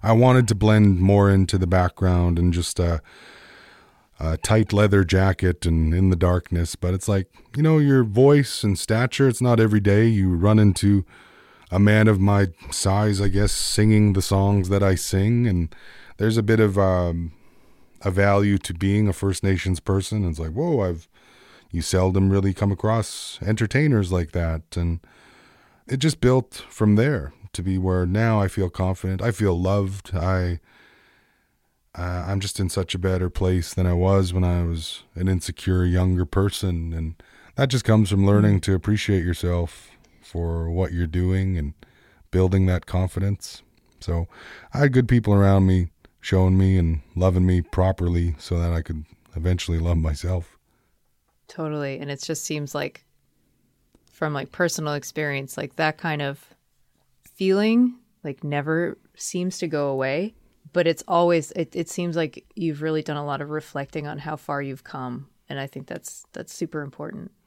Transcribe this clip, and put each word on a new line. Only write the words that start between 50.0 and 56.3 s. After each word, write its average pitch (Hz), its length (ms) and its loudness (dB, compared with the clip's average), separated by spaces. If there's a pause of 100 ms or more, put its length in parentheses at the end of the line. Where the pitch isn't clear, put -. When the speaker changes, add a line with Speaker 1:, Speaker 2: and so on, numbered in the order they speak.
Speaker 2:
Totally. 151 520 -8
And 143 100 -12
it 143 120 -10
just - 220 -8
seems 147 300 -8
like 143 320 -10 (1080)
from, 151 220 -6
like, 139 180 -8
personal 165 420 -4
experience, 143 600 -8
like, - 200 -12
that 156 220 -2
kind 151 240 -6
of 139 220 -8 (920)